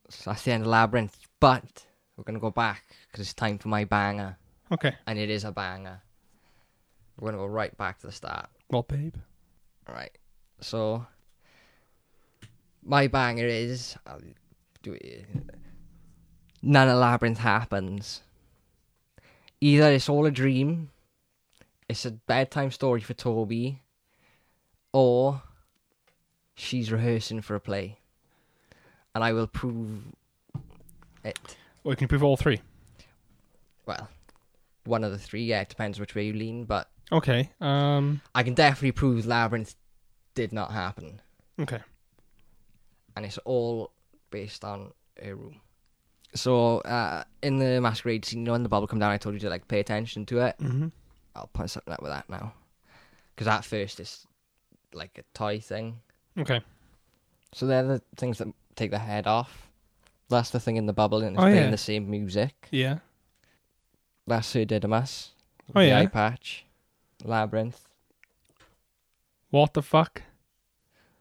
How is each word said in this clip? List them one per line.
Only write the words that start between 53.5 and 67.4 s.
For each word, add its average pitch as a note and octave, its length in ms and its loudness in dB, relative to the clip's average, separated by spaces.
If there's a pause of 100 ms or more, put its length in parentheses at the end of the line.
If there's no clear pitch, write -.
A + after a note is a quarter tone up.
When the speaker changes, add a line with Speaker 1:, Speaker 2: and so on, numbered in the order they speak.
Speaker 1:
first G2+ 360 -6
it's, - 260 -16 (680)
like, D#2+ 240 -16
a - 60 -18 (100)
toy G#2+ 280 -4
thing. A2+ 400 -8 (360)
Speaker 2:
Okay. C3+ 240 0 (920)
Speaker 1:
So - 120 -4
they're C3 180 4
the C3 180 0 (140)
things B2 220 -4
that G#2+ 100 -6 (260)
take G#2+ 160 -4
the G2+ 80 -2
head G#2 300 -4
off. A2+ 420 -2 (580)
That's A#2+ 220 2
the B2 100 -2
thing A2+ 160 -2
in A2 100 0
the G#2 60 0
bubble, G#2+ 300 2
and G2 140 -4
it's - 20 2
Speaker 2:
Oh, F#3 80 8
Speaker 1:
playing G3+ 100 8 (100)
Speaker 2:
yeah. B2 40 2
Speaker 1:
the G#2+ 80 0
same G#2+ 320 -4
music. G#2 640 -2
Speaker 2:
Yeah. C3+ 260 0 (1300)
Speaker 1:
That's A2+ 220 -2
Sir A2+ 160 0
Didymus. A2 640 -2 (440)
Speaker 2:
Oh, G3+ 60 6
Speaker 1:
The F3+ 60 10
Speaker 2:
yeah. B2+ 140 8
Speaker 1:
eye F3+ 60 6
patch. A2+ 580 -2 (600)
Labyrinth. A2 640 -2 (1600)